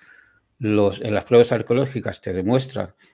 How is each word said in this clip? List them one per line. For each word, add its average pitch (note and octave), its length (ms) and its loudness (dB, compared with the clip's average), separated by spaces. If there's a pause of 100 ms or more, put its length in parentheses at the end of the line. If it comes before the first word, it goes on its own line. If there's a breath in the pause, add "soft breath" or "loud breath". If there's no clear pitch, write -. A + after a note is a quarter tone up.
(600 soft breath)
los, G#2 420 0
en G#2+ 120 -4
las G2 120 -2
pruebas A#2+ 260 6
arqueológicas A#2+ 680 -4
te G2 100 -8
demuestran G2+ 640 -2 (180 soft breath)